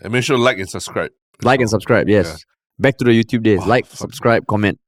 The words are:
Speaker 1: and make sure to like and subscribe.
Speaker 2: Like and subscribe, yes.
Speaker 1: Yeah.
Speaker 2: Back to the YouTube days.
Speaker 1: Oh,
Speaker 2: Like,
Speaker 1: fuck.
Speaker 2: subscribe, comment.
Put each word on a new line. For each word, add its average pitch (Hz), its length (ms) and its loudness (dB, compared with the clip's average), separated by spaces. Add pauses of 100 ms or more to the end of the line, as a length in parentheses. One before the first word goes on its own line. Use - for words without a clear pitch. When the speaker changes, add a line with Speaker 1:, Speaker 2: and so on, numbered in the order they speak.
Speaker 1:
and 101 100 -12
make 123 120 0
sure 135 140 0
to 117 60 2
like 123 160 2
and 95 100 -8
subscribe. 92 420 -8 (300)
Speaker 2:
Like 123 200 2
and 113 80 0
subscribe, 104 400 0
yes. 98 180 2
Speaker 1:
Yeah. 80 80 -12 (440)
Speaker 2:
Back 131 180 0
to 127 80 -4
the 120 60 6
YouTube 113 320 0
days. 104 200 2
Speaker 1:
Oh, - 60 -6
Speaker 2:
Like, 117 160 0
Speaker 1:
fuck. - 140 -20
Speaker 2:
subscribe, - 480 -2
comment. 104 400 -2